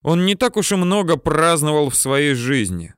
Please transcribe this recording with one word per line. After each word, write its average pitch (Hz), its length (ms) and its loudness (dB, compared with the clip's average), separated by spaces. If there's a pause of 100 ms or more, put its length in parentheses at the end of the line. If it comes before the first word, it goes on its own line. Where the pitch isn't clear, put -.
Он 170 220 0
не 196 100 0
так 240 220 -2
уж 208 160 -2
и 202 40 0
много 180 420 0
праздновал 151 720 0
в 123 60 -6
своей 139 360 0
жизни. 113 640 -4